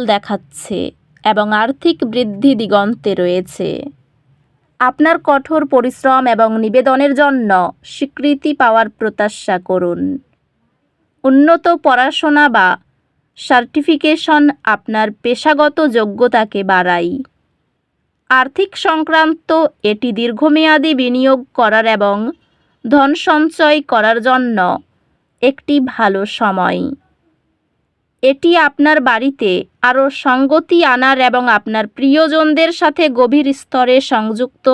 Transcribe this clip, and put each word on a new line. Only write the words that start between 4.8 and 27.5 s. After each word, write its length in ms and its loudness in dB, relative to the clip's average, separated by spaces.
আপনার 440 0
কঠোর 420 0
পরিশ্রম 600 0
এবং 220 2
নিবেদনের 560 0
জন্য 360 0
স্বীকৃতি 720 -4
পাওয়ার 360 2
প্রত্যাশা 680 -4
করুন। 400 -4
উন্নত 400 4
পড়াশোনা 640 2
বা 200 2
সার্টিফিকেশন 1040 0
আপনার 440 -2
পেশাগত 580 0
যোগ্যতাকে 760 0
বাড়ায়। 480 0
আর্থিক 460 0
সংক্রান্ত 760 -2
এটি 300 -2
দীর্ঘমেয়াদী 840 0
বিনিয়োগ 460 0
করার 340 2
এবং 300 0
ধন 260 2
সঞ্চয় 560 2
করার 400 0
জন্য 360 0
একটি 320 -2
ভালো 360 -2
সময়। 500 -2